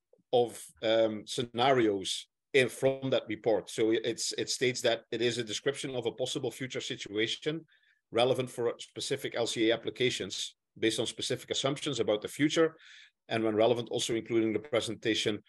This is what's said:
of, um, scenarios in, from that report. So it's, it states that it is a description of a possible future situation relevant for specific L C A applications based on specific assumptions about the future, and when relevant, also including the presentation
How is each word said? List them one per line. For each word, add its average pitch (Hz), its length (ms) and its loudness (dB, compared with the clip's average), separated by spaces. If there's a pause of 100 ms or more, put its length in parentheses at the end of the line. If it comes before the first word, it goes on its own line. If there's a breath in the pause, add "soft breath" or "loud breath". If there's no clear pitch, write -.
(320)
of, 120 300 2 (200)
um, 110 440 2
scenarios 120 1000 0 (260)
in, 131 140 6
from 135 420 -2
that 120 180 2
report. 107 400 0
So 110 220 2
it's, 113 480 -2
it 110 100 -4
states 131 340 -2
that 117 280 2
it 117 100 -4
is 120 180 2
a 120 60 -4
description 131 520 -4
of 117 100 -4
a 113 60 0
possible 127 380 -4
future 127 300 -8
situation 127 840 -4 (480 soft breath)
relevant 123 380 2
for 120 300 -2
specific - 560 -6
L 117 120 0
C 113 240 2
A 113 40 4
applications 113 840 -2 (220)
based 113 220 2
on 113 60 0
specific - 440 -6
assumptions 135 500 -2
about 107 220 2
the 113 60 -6
future, 160 480 2 (520 loud breath)
and 113 140 0
when 110 140 2
relevant, 113 340 4
also 123 240 -2
including 110 380 0
the 104 60 -2
presentation 107 920 -2